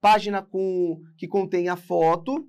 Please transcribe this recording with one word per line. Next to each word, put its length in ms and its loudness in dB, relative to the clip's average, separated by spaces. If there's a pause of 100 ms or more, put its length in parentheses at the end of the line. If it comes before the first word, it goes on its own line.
Página 400 2
com, 580 -2 (180)
que 80 -12
contém 440 -2
a 80 -4
foto. 720 0